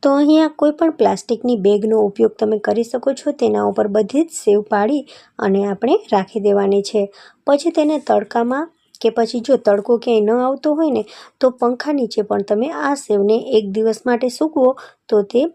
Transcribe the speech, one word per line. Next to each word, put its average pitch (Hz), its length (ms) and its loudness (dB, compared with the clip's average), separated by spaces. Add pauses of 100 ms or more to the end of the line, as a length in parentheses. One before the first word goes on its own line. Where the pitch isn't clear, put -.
તો 277 80 4
અહીંયા 302 380 4
કોઈ 302 220 0
પણ 320 200 0
પ્લાસ્ટિકની 233 640 -2
બેગનો 208 440 2
ઉપયોગ 214 380 0
તમે 214 200 0
કરી 208 240 -2
શકો 247 300 -4
છો, 285 200 -4
તેના 214 300 0
ઉપર 208 260 0
બધી 214 360 0
જ 330 80 -8
સેવ 208 280 0
પાડી 220 460 -2 (320)
અને 196 260 0
આપણે 202 300 -2 (180)
રાખી 196 280 -2
દેવાની 202 420 2
છે. 202 200 -2 (440)
પછી 285 240 0
તેને 302 280 0
તડકામાં 240 720 -2 (300)
કે 226 100 0
પછી 233 300 -2
જો 247 160 2
તડકો 208 420 2
ક્યાંય 233 220 0
ન 208 100 0
આવતો 269 440 0
હોય 311 160 0
ને, 220 140 -2 (360)
તો 254 100 4
પંખા 247 420 -2
નીચે 233 300 -2
પણ 208 200 -2
તમે 214 260 -2
આ 294 260 -4
સેવને 208 440 0
એક 233 320 0
દિવસ 220 360 -2
માટે 247 220 0
સૂકવો 262 480 0 (320)
તો 208 140 2
તે 240 320 0